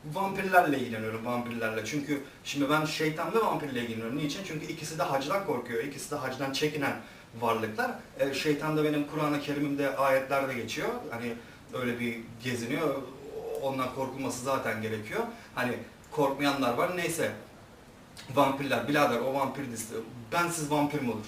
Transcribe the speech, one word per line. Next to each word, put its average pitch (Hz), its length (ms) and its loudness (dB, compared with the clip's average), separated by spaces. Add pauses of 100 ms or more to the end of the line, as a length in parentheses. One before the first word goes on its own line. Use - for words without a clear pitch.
(140)
Vampirlerle 185 640 6
ilgileniyorum, 113 460 -4
vampirlerle. 117 600 -2
Çünkü 147 360 -2 (220)
şimdi 143 260 0
ben 156 160 4
şeytan 160 480 0
ve 226 60 6
vampirle 139 420 0
ilgileniyorum. 113 360 -4
Niçin? 160 300 -2
Çünkü 156 180 -6
ikisi 160 340 -6
de 175 40 2
hacdan 147 420 0
korkuyor, 120 380 -2
ikisi - 280 -8
de 147 40 -2
hacdan 135 380 -4
çekinen 143 420 0 (460)
varlıklar. 113 500 0 (280)
E, 139 140 4
şeytan 151 440 2
da 151 60 4
benim 147 240 2
Kur'an-ı 147 340 0
Kerim'imde, 143 560 0
ayetlerde 135 560 4
geçiyor. 120 360 -2 (220)
Hani 117 220 -4 (400)
öyle 120 260 0
bir 117 200 -2 (240)
geziniyor, 131 520 0 (680)
ondan 131 340 0
korkulması 131 480 -4
zaten 113 380 0
gerekiyor. 110 400 -4 (340)
Hani 123 180 0 (380)
korkmayanlar 135 640 2
var, 180 240 2
neyse. 131 340 0 (1040)
Vampirler, 135 520 4
birader 139 320 4
o 135 140 2
vampir 135 380 -2
dizisi, 107 220 -8 (380)
bensiz 160 400 2
vampir 147 300 4
mi 120 100 2
olur? 107 160 -4